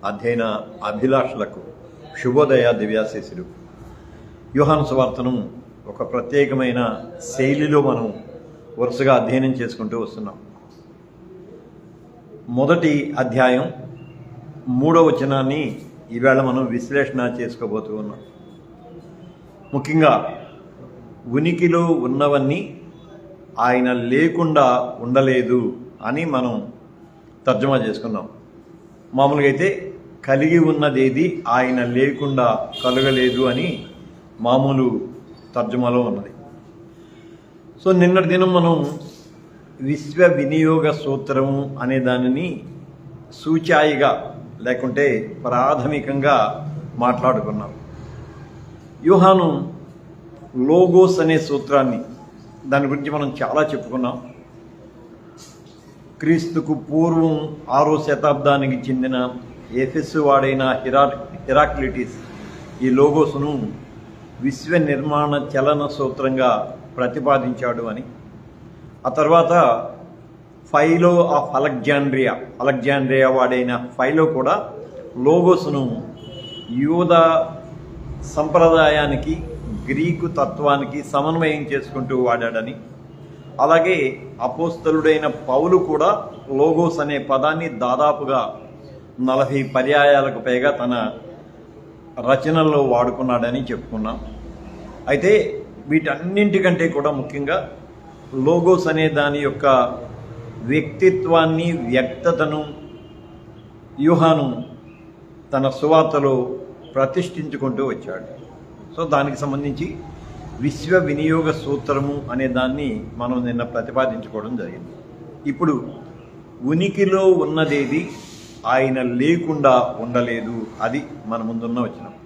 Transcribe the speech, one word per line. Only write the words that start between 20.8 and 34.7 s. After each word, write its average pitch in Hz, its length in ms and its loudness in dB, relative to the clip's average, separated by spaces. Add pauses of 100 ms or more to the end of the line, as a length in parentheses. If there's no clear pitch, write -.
ఉనికిలో 170 600 0
ఉన్నవన్నీ 143 960 0 (800)
ఆయన 123 340 2
లేకుండా 139 1080 2
ఉండలేదు 123 760 2 (260)
అని 135 220 -4
మనం 123 440 -4 (800)
తర్జుమా 131 300 0
చేసుకున్నాం. 110 520 -6 (840)
మామూలుగా 143 320 2
అయితే 165 480 -2 (300)
కలిగి 151 340 2
ఉన్నదేది 147 880 2
ఆయన 127 360 0
లేకుండా 127 840 0 (160)
కలగలేదు 127 580 2
అని 135 440 -2 (540)
మామూలు 131 680 2 (480)